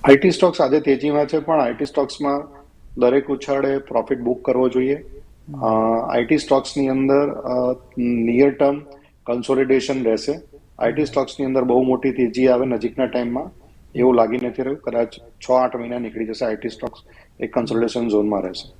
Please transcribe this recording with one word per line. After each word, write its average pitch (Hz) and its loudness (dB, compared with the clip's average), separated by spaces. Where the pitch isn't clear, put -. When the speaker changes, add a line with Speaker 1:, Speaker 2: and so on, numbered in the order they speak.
Speaker 1:
આઈ 139 10
ટી 175 4
સ્ટોક્સ 170 2
આજે 143 4
તેજીમાં 143 2
છે, 156 -2
પણ 156 0
આઈ 120 0
ટી 143 -6
સ્ટોક્સમાં 143 -4
દરેક 127 2
ઉછાળે 139 -2
પ્રોફિટ 123 -4
બુક 120 -4
કરવો 127 2
જોઈએ. 131 0
Speaker 2:
હમ. - -16
Speaker 1:
અ, 113 0
આઈ 120 0
ટી 151 0
સ્ટોક્સની 139 -2
અંદર, 135 2
અ, 127 -2
near 120 2
term 139 0
consolidation 131 0
રહેશે. 113 -2
આઈ 117 0
ટી 151 -2
સ્ટોક્સની 135 -4
અંદર 131 0
બહુ 127 2
મોટી 127 0
તેજી 123 2
આવે 123 4
નજીકના 120 -2
ટાઈમમાં 123 -6
એવું 123 4
લાગી 117 4
નથી 123 -4
રહ્યું. 135 -4
કદાચ 117 -4
છ - -8
આઠ 127 2
મહિના 120 -6
નીકળી 113 -6
જશે 113 -6
આઈ 110 -2
ટી 110 -8
સ્ટોક્સ - -12
એક 113 -8
કન્સોલિડેશન 117 -2
ઝોનમાં 104 2
રહેશે. 92 -10